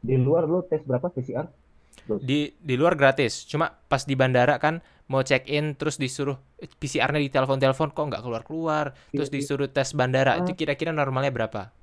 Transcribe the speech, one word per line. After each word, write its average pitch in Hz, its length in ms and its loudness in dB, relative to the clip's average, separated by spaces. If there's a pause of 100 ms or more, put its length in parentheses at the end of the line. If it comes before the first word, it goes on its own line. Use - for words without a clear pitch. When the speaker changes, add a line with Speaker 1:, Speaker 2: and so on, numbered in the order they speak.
Speaker 1:
Di 127 160 2
luar 160 240 2
lu 175 160 0
tes 156 240 -2
berapa 131 240 -2
P - 160 -8
C 117 80 -10
R? 147 120 -4 (600)
Terus? 110 160 -2
Speaker 2:
Di, 143 400 -2
di 139 160 -2
luar 165 160 4
gratis. 135 480 2
Cuma 160 240 -2
pas - 400 -4
di 139 80 -2
bandara 127 480 4
kan 160 160 2 (320)
mau 131 160 0
check 131 240 0
in, 147 240 0
terus 147 240 -4
disuruh, 135 400 -4 (240)
eh, - 80 -16
P - 160 -10
C 139 160 0
R-nya 147 160 2
di 143 80 0
telepon-telepon, 135 640 2
kok 151 160 -4
nggak 110 160 -6
keluar-keluar. 151 720 -4 (160)
Speaker 1:
Iya, 139 80 -4
Speaker 2:
Terus 143 120 -2
Speaker 1:
iya. - 120 -6
Speaker 2:
disuruh 139 240 -2
tes 135 240 -2
bandara. 131 480 2
Speaker 1:
Ah. 180 80 -2
Speaker 2:
Itu 185 80 -4
kira-kira 156 400 -4
normalnya 135 400 -2
berapa? 110 480 -6